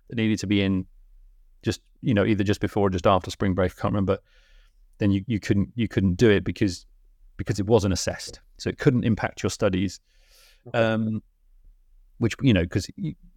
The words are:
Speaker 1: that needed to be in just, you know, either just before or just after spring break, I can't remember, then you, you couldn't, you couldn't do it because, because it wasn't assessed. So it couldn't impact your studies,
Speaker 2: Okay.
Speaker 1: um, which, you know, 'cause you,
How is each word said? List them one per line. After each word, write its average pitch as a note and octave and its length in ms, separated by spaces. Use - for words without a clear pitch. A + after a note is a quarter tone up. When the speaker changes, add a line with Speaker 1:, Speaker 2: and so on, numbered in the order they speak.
Speaker 1:
that A#2+ 80
needed A2 240
to F#2+ 80
be G2+ 140
in F#2+ 220
just, - 180
you C#3 100
know, G2+ 120
either G#2+ 180
just G2+ 180
before G2+ 280
or - 20
just F2+ 160
after F#2+ 240
spring G2 240
break, F#2 180
I - 80
can't G#2+ 120
remember, G2 260
then G2+ 140
you, G2 160
you A2 100
couldn't, G2+ 380
you A2+ 100
couldn't F#2+ 280
do A2+ 140
it G2 140
because, F2+ 420
because - 240
it F#2 60
wasn't G2+ 260
assessed. - 480
So - 100
it F#2 100
couldn't B2 260
impact - 400
your G2 60
studies, F#2+ 500
Speaker 2:
Okay. A#2+ 120
Speaker 1:
um, A2 440
which, A2+ 220
you C3 120
know, E2 140
'cause - 300
you, F3 180